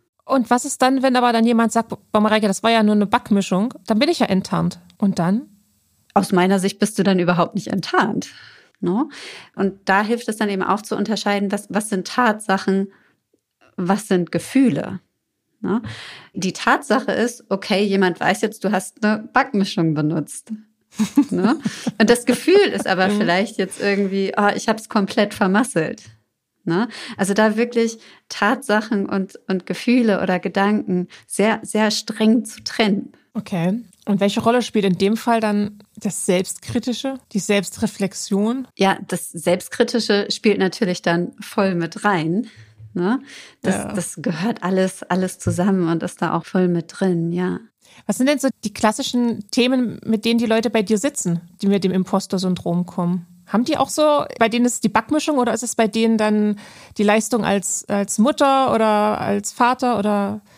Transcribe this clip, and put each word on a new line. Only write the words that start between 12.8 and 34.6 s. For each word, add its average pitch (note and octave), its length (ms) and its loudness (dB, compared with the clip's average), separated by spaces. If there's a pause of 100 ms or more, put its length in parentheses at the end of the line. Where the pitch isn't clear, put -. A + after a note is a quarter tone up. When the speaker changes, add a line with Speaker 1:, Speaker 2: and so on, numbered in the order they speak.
Speaker 2:
was F#3+ 320 -2
sind F3+ 220 0
Gefühle, F#3+ 680 0 (600)
ne? G#3 220 -2 (520)
Die F3+ 180 -4
Tatsache C4 600 0
ist, A#3 360 -2
okay, G3 340 -2
jemand G3 380 2
weiß F#3 220 0
jetzt, G#3+ 220 -4
du G3 80 0
hast - 300 -6
eine G#3+ 300 0
Backmischung G3 640 2
benutzt, D3+ 580 -4 (800)
ne? G3+ 280 2 (200)
Speaker 1:
<laughs> - 200 -6
Speaker 2:
Und A3 120 6
das A#3+ 160 2
Gefühl F4 340 4 (140)
ist G3+ 120 -4
aber F#3 220 2
Speaker 1:
Mhm. G#3 80 2
Speaker 2:
vielleicht F#3 400 0
jetzt - 240 -6
irgendwie, G3 560 -2
„Ah, G#3 180 2
ich - 140 -6
hab's A3 220 -4
komplett G#3 420 0
vermasselt“, F#3+ 680 0 (640)
ne? F#3+ 240 0 (280)
Also G3 160 0
da G#3+ 240 2
wirklich A3+ 420 0 (300)
Tatsachen G#3+ 800 0
und, F#3+ 300 -4 (100)
und F#3 160 -2
Gefühle A3+ 580 2
oder F#3 160 0
Gedanken G3 720 0 (180)
sehr, G#3+ 360 0
sehr G#3+ 280 0
streng A3 540 0
zu - 180 -18
trennen. - 500 -2 (220)
Speaker 1:
Okay. F#3+ 480 -2 (220)
Und G3+ 160 0
welche G3+ 220 0
Rolle A#3 200 4